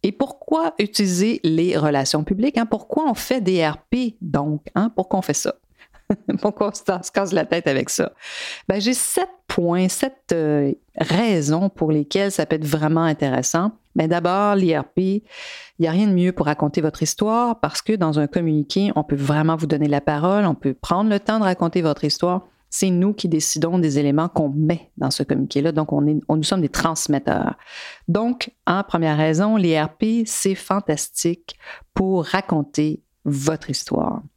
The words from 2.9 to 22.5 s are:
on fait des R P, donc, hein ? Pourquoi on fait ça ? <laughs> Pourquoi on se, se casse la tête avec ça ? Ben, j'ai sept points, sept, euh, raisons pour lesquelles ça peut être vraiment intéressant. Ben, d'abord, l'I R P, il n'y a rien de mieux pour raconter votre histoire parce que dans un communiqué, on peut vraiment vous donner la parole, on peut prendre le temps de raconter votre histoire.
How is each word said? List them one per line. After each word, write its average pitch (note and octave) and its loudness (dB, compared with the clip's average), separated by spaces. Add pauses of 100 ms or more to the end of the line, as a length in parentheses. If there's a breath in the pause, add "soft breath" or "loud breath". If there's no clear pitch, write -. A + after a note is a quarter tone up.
on A3 0
fait B3+ -2
des F3+ 2
R D3 -4 (100)
P, A#3+ -2
donc, D3+ -2
hein ? A3 0
Pourquoi F#3+ 0
on F3+ -4
fait C#3+ -2
ça ? - -2 (540 soft breath)
<laughs> - -2
Pourquoi G#3 0
on G3 -8
se, F3+ -4
se - -12
casse G3 -2
la E3 0
tête E3+ -2
avec C3+ 0
ça ? - -2 (560 loud breath)
Ben, G3 0
j'ai A#3+ 2
sept F4+ -2 (180)
points, F3+ 2
sept, C4 -4 (160)
euh, D3+ 2 (240)
raisons F3 2
pour D#3+ -2
lesquelles F#3+ 0
ça D#3 0
peut D#3+ 0
être D#3 -4
vraiment D#3 2
intéressant. D3+ 0 (240)
Ben, D#3+ 0
d'abord, F3+ 2
l'I F3 2
R C#3 -2
P, F#3+ -2 (560 loud breath)
il - 2
n'y E3 2
a D#3+ 0
rien G3+ 4
de G3+ 4
mieux F3+ 4
pour D#3 -2
raconter D3 0
votre D3+ -2
histoire A3+ 0
parce - -4
que G#3+ -2
dans D#3+ 2
un D3 2
communiqué, E3 0
on D#3 0
peut C#3+ 0
vraiment D3+ 0
vous D#3+ -4
donner D3 2
la C#3+ 2
parole, F3+ 0
on D#3+ 2
peut C3+ -2
prendre G3 0
le G3+ 2
temps A3 0
de G#3 2
raconter F3 0
votre D#3 0
histoire. F3 0 (240 soft breath)